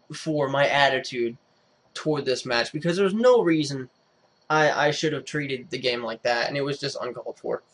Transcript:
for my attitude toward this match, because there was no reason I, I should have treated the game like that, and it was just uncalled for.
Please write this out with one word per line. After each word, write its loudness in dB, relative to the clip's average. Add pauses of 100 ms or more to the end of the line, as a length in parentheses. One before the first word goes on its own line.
(120)
for -2
my 2
attitude 2 (580)
toward -2
this -2
match, 0
because -2
there 2
was 2
no 6
reason 0 (600)
I, 4
I 4
should -2
have -6
treated -6
the -8
game -2
like -8
that, 0
and -4
it -2
was -4
just -6
uncalled -10
for. -6 (120)